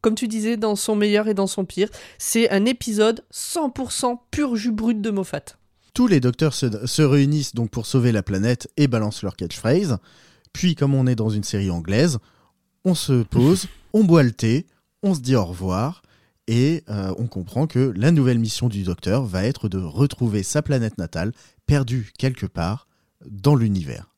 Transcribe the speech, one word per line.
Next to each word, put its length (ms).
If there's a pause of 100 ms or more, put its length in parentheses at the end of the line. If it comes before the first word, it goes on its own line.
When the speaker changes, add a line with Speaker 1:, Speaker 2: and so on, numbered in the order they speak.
Speaker 1:
comme 140
tu 120
disais, 300
dans 180
son 200
meilleur 320
et 60
dans 140
son 180
pire. 240 (280)
C'est 320
un 160
épisode 640
cent 400
pour 220
cent 400
pur 240
jus 160
brut 300
de 80
Moffat. 340 (500)
Speaker 2:
Tous 140
les 120
docteurs 340
se, 340
se 140
réunissent 520
donc 160
pour 160
sauver 260
la 120
planète 440 (100)
et 100
balancent 340
leur 140
catchphrase. 640 (540)
Puis, 240
comme 200
on 120
est 80
dans 140
une 140
série 260
anglaise, 500 (680)
on 100
se 280
pose, 440 (120)
<laughs> 140
on 100
boit 200
le 80
thé, 340 (380)
on 100
se 60
dit 160
au 100
revoir, 560 (460)
et, 420
euh, 280
on 100
comprend 400
que 280
la 160
nouvelle 280
mission 300
du 140
docteur 400
va 220
être 240
de 100
retrouver 640
sa 180
planète 360
natale, 340 (340)
perdue 520
quelque 280
part 420 (420)
dans 260
l'univers. 640